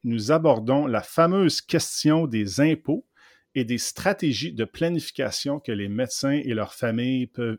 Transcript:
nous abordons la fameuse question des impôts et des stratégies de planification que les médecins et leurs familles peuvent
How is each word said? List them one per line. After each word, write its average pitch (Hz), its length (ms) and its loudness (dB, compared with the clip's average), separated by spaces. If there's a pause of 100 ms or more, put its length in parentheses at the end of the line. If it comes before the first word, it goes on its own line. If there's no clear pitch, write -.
nous 117 300 0
abordons 139 560 4
la 110 140 0
fameuse 175 580 2
question 156 640 2
des 107 340 -2
impôts 156 460 2 (480)
et 131 80 0
des 120 160 -2
stratégies 139 760 -2
de 110 100 -4
planification 147 960 -4
que - 100 -8
les 101 180 -4
médecins 131 540 -2
et 127 100 -4
leurs 107 220 -4
familles 123 540 -2
peuvent 117 300 -6